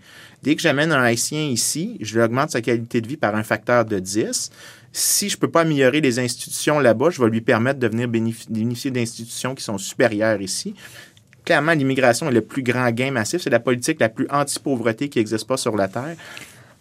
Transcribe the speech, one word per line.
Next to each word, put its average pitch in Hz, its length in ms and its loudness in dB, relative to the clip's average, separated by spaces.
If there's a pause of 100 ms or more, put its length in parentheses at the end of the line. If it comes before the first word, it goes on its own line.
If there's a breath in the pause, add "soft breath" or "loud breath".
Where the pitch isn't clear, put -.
(420 soft breath)
Dès 143 140 0
que - 60 -8
j'amène 151 300 2
un 135 100 2
Haïtien 120 420 0
ici, 156 560 -4
je 107 160 -6
lui 117 80 4
augmente 131 260 0
sa 131 100 -2
qualité 120 400 -2
de 110 60 -8
vie 135 100 -8
par 107 200 0
un 107 60 -2
facteur 120 420 2
de 107 140 -2
dix. 101 520 -4 (420 loud breath)
Si - 360 -2
je 190 80 -4
peux 135 140 -2
pas 165 100 4
améliorer 143 400 4
les 127 180 2
institutions 127 600 -2
là-bas, 127 320 6
je 135 120 -2
vais 113 60 6
lui 110 140 0
permettre 127 360 2
de 123 80 0
venir 113 220 -2
bénéfi-, 113 400 -2
bénéficier 117 420 -4
d'institutions 123 640 -6
qui 131 80 -14
sont 107 140 -6
supérieures 110 640 0
ici. 101 340 -8 (720 loud breath)
Clairement, 156 280 4
l'immigration 135 580 2
est - 20 2
le 113 80 6
plus 120 220 -6
grand 123 280 2
gain 123 200 -2
massif. 131 320 -2
C'est 143 80 -2
la 117 100 2
politique 127 400 -2
la 117 80 4
plus 131 220 -4
anti-pauvreté 139 800 -2
qui - 80 -2
existe 110 280 -2
pas 131 120 -2
sur 110 180 -2
la 98 100 0
Terre. 135 300 -8 (640 loud breath)